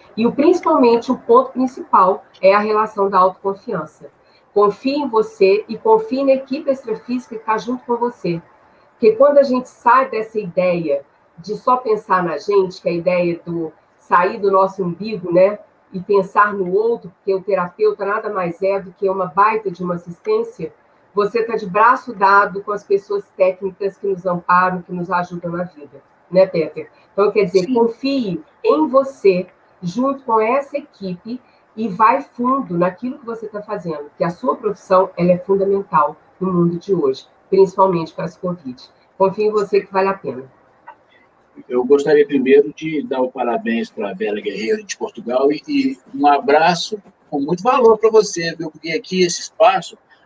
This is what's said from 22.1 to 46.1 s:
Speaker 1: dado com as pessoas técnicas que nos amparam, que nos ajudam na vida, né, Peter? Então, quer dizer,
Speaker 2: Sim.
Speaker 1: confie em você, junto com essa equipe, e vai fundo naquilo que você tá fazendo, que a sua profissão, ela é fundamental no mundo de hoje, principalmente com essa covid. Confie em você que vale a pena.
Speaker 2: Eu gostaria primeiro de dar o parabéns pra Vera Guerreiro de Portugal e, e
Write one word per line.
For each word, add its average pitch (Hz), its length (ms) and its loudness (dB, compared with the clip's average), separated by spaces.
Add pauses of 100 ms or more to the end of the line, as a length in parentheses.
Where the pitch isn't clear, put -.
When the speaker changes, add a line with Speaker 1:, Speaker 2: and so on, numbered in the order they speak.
Speaker 1:
dado 196 500 2
com 208 100 -6
as 202 120 -6
pessoas 202 400 -2 (120)
técnicas 190 600 -2
que - 100 -8
nos 185 200 -4
amparam, 180 560 0
que 180 100 -18
nos 175 180 -6
ajudam 175 420 -6
na 175 120 -6
vida, 147 380 -20 (280)
né, 185 160 4
Peter? 160 440 -6 (220)
Então, 208 180 0
quer 208 140 2
dizer, 185 200 2
Speaker 2:
Sim. 254 100 -2
Speaker 1:
confie 233 680 -2 (220)
em 285 240 2
você, 240 580 0 (340)
junto 254 440 -4
com 220 160 0
essa 269 360 -2
equipe, 220 640 -12 (360)
e 220 120 -4
vai 220 340 2
fundo 247 540 -4
naquilo 190 420 -4
que - 80 -20
você 226 220 -10
tá 196 140 -12
fazendo, 170 560 -10
que - 60 -2
a 170 60 -2
sua - 260 -4
profissão, 190 600 0
ela 175 160 2
é 175 60 0
fundamental 190 800 0 (240)
no 185 120 -2
mundo 175 260 0
de 196 140 -6
hoje, 143 340 -2 (220)
principalmente 190 640 2
com 180 100 -12
essa 170 160 -10
covid. 175 440 -10 (340)
Confie 190 280 0
em 214 80 0
você 202 280 0
que - 120 -8
vale 190 160 0
a 196 60 -2
pena. 135 300 -10 (1200)
Speaker 2:
Eu 127 160 -2
gostaria 143 420 4
primeiro 139 480 2
de 160 300 -6
dar 127 180 -4
o 127 80 -2
parabéns - 580 -4
pra 101 240 -8
Vera 107 280 -6
Guerreiro 208 420 -4
de - 140 -12
Portugal - 560 -2
e, - 160 -8
e 135 300 -2 (140)